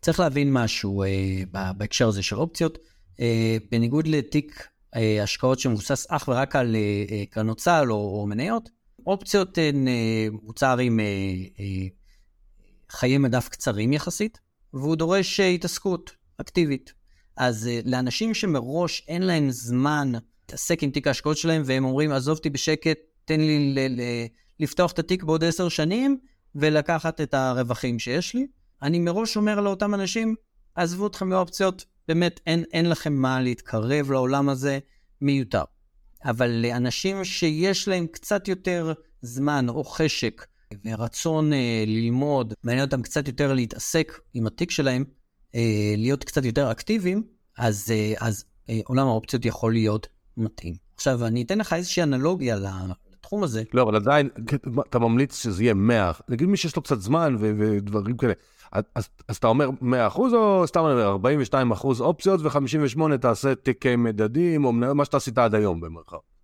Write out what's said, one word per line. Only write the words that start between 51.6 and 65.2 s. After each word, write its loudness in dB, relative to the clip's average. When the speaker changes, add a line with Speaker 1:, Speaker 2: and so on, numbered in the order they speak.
Speaker 1:
איזושהי -2
אנלוגיה 0
לתחום -6
הזה. -2
Speaker 2:
לא, 6
אבל 4
עדיין, 4
כ-, -4
מה, -2
אתה 0
ממליץ 2
שזה -2
יהיה 4
מאה, 4
נגיד 0
מי 4
שיש -2
לו -4
קצת 0
זמן 2
ו-, 2
ודברים 0
כאלה, 0
אז, -2
אז, -6
אז -8
אתה 0
אומר 4
מאה 2
אחוז 2
או 4
סתם 0
אני 4
אומר, 4
ארבעים 2
ושתיים 2
אחוז 0
אופציות 2
וחמישים 0
ושמונה 2
תעשה 2
תיק -2
מדדים, 2
או 4
מנה-, 2
מה 4
שאתה -2
עשית -2